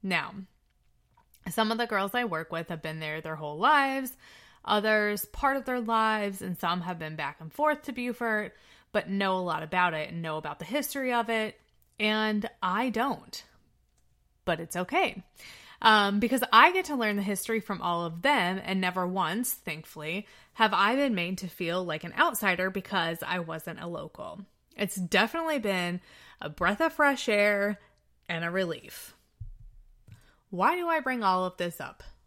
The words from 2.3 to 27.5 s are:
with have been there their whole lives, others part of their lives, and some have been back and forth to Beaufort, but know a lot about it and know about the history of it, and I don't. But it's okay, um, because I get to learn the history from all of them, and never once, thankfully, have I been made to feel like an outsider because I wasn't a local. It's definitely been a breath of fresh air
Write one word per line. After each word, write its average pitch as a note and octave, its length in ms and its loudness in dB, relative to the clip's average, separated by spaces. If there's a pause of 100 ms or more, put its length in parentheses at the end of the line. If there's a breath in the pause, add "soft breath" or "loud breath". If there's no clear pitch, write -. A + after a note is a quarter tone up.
with E3 180 -6
have D#3+ 120 -6
been D#3+ 180 -6
there D#3 220 -6
their D#3 140 -6
whole D3 220 -8
lives, C4+ 580 2 (480 loud breath)
others G#3 640 2
part C#4 320 -2
of C4 80 -6
their B3+ 140 -2
lives, A3 640 0
and F#3 180 -6
some F3 220 -2
have F3 180 -6
been D#3 160 -8
back D3 240 -6
and D#3+ 120 -14
forth D4 320 0
to C#4 80 -8
Beaufort, A3+ 600 -2 (380 soft breath)
but - 180 0
know G3 280 0
a - 20 0
lot E3 240 -2
about F3+ 300 2
it D#3 180 -4
and E3 100 -6
know D#3+ 160 -4
about D3+ 220 -8
the E3 60 -12
history C4 460 -2
of A#3 180 0
it, A3 300 -2 (400)
and G#3+ 480 0 (140)
I G3+ 280 0
don't. A3+ 540 -4 (1040)
But E3 140 -2
it's E3 160 -8
okay, F#3+ 480 -2 (580 loud breath)
um, G#3 380 6
because A#3+ 320 2
I C4 200 10
get F#4 140 0
to D4 100 -4
learn G#3+ 220 0
the G3+ 40 0
history G#3 380 0
from G3 220 -6
all E3+ 240 0
of E3 160 -6
them, F#3+ 420 2
and F#3+ 180 0
never F3+ 240 0
once, F#3 480 0
thankfully, D#3 720 -8 (280 loud breath)
have G#3+ 200 4
I G3 220 4
been C4+ 180 2
made F3+ 260 -2
to F#3 80 -8
feel F3 360 -4
like D#3+ 200 -4
an - 140 -12
outsider F#3+ 520 2
because F3+ 560 -2
I F3+ 140 -2
wasn't D#3+ 420 -8
a E3+ 60 -8
local. E3+ 540 -10 (340)
It's G3+ 200 -4
definitely A#3 640 0
been F3+ 420 -2 (400 loud breath)
a - 80 -8
breath F3+ 320 0
of D#4+ 120 2
fresh C#4+ 360 2
air G#3 500 2 (480 soft breath)